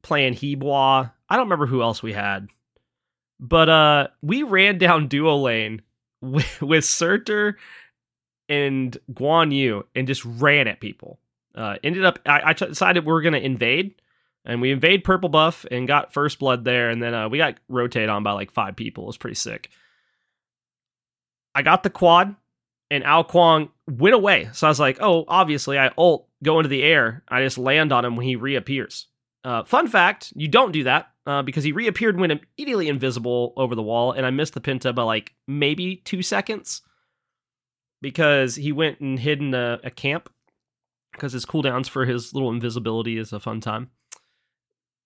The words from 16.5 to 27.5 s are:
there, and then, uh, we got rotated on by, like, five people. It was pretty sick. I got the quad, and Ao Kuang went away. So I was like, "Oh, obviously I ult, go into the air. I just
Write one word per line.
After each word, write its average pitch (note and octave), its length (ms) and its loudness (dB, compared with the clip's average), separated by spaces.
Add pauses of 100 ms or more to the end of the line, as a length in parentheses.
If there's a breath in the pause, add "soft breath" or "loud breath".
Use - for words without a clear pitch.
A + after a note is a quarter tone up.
there, A#2+ 260 0
and A#2 120 -4
then, A#2 120 -4
uh, A2 140 -4
we C3+ 100 -4
got D3+ 200 0 (100)
rotated A#2+ 400 -2
on G#2 160 -2
by, G#2 80 -2
like, G2+ 180 -6
five G2 260 -4
people. A2+ 280 -10
It G2+ 40 -12
was A2+ 100 -14
pretty - 180 -12
sick. - 340 -10 (1800)
I C#3 80 2
got D#3+ 220 4
the D3 60 0
quad, F#3 440 4 (560)
and C#3+ 140 -2
Ao D#3+ 180 4
Kuang E3 480 4 (180)
went D#3 260 4
away. F#3+ 380 2
So - 140 -2
I D3+ 40 6
was C3+ 80 2
like, C3+ 220 2
"Oh, F3 280 2
obviously D3+ 500 0
I C3 180 4
ult, E3 320 4 (140)
go D#3 160 2
into D#3 100 2
the C3 140 0
air. C#3 460 2
I B2+ 140 0
just C3 160 -2